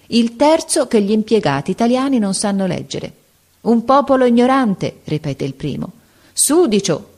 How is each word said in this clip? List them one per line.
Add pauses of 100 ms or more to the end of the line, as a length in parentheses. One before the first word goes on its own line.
(120)
il
terzo
che
gli
impiegati
italiani
non
sanno
leggere. (500)
"Un
popolo
ignorante",
ripete
il
primo. (420)
"Sudicio",